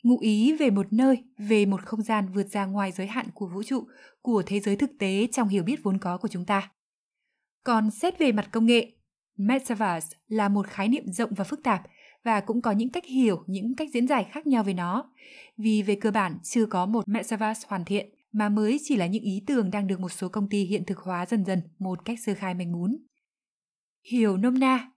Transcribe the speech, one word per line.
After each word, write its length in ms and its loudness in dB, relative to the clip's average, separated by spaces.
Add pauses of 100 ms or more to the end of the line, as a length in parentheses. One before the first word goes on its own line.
ngụ 160 6
ý 380 4
về 120 2
một 240 0
nơi, 300 4 (140)
về 280 4
một 200 -2
không 160 -6
gian 320 -2
vượt 140 -2
ra 180 -4
ngoài 260 -4
giới 160 -6
hạn 260 -6
của 140 -8
vũ 160 -8
trụ, 240 -4 (340)
của 240 0
thế 140 -2
giới 160 0
thực 240 0
tế 320 2
trong 160 0
hiểu 160 2
biết 200 -2
vốn 140 0
có 200 -4
của 100 -6
chúng 180 -6
ta. 260 -2 (920)
Còn 280 2
xét 280 -2
về 120 6
mặt 200 0
công 140 2
nghệ, 260 4 (460)
metaverse 800 -2 (100)
là 220 0
một 180 2
khái 200 -4
niệm 240 0
rộng 220 -2
và 100 -4
phức 200 -8
tạp 200 0 (400)
và 180 0
cũng 200 -2
có 100 0
những 180 0
cách 160 -6
hiểu, 420 2
những 280 -4
cách 180 -4
diễn 140 2
giải 240 2
khác 160 -6
nhau 160 4
về 100 0
nó. 400 -4 (440)
Vì 240 2
về 140 2
cơ 160 0
bản 320 0
chưa 220 2
có 200 0
một 220 0
metaverse 600 -2
hoàn 180 -6
thiện 240 -4 (220)
mà 180 0
mới 340 2
chỉ 120 0
là 100 2
những 180 -2
ý 240 -4
tưởng 240 2
đang 160 -2
được 120 -2
một 100 -4
số 200 -6
công 200 -2
ty 140 0
hiện 220 -2
thực 120 -4
hóa 280 -6
dần 200 0
dần 160 0 (180)
một 260 -6
cách 200 -6
sơ 100 -2
khai 180 -6
manh 180 -4
mún. 260 -2 (1120)
Hiểu 260 4
nôm 220 2
na 380 2